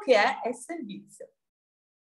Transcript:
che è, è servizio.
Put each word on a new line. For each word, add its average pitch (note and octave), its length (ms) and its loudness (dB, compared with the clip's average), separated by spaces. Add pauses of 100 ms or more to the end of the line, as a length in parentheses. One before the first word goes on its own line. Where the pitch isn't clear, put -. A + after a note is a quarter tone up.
che B3+ 120 6
è, G#3+ 260 4
è A3+ 120 -2
servizio. A#3+ 800 -14 (840)